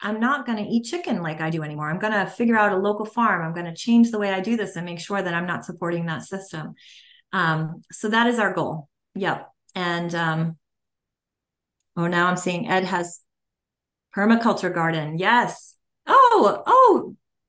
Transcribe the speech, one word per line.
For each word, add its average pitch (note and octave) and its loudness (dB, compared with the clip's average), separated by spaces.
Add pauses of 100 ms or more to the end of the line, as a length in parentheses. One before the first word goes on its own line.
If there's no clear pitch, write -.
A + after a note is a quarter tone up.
I'm G#3+ -4
not C4 0
gonna G#3+ -4
eat A#3 0
chicken D#4+ -4
like D#3+ -6
I D#3+ -2
do D#3+ -4
anymore. D3+ -8
I'm F3 -4
gonna G#3 0
figure A#3 0
out G#3 4
a F#3 0
local G#3 -2
farm. G#3+ 0
I'm D#3+ -6
gonna E3+ -8
change A#3 4
the A3 -4
way G3+ -2
I F#3+ -2
do A3+ -2
this G3 -4
and E3+ -8
make E3+ -10
sure G3+ -4
that F3+ -4
I'm F3 -2
not E3 -6
supporting E3+ -6
that D#3+ -6
system." F3+ -10 (580)
Um, D#3+ -2 (100)
so - -6
that A3+ 4
is A#3+ 0
our F#3+ 0
goal. D#3 -6 (280)
Yep. F3+ -4 (280)
And, E3+ -4
um, E3 -2 (1400)
oh, E3+ -2
now F3 2
I'm F3+ 0
seeing F3 -4
Ed F#3 0
has F3 -4 (960)
permaculture G#3 2
garden. D#3+ -2
Yes. A3 0 (320)
Oh, A#4 6
oh. A#4+ 6 (320)